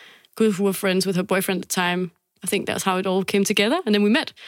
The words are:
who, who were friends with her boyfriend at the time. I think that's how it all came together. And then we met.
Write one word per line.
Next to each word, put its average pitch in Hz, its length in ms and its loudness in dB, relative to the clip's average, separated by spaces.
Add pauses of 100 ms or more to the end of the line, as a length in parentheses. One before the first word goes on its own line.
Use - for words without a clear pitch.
(380)
who, 220 140 4
who 190 120 -2
were 196 100 2
friends 190 320 0
with 190 100 0
her 180 80 0
boyfriend 185 400 -2
at - 60 -12
the - 40 -8
time. 175 380 -2 (320)
I 196 40 -12
think 202 180 -2
that's - 180 -4
how 185 140 0
it 185 100 -2
all 190 160 2
came 202 200 0
together. 214 420 0
And 214 100 2
then 208 80 2
we 208 60 4
met. 262 240 0 (140)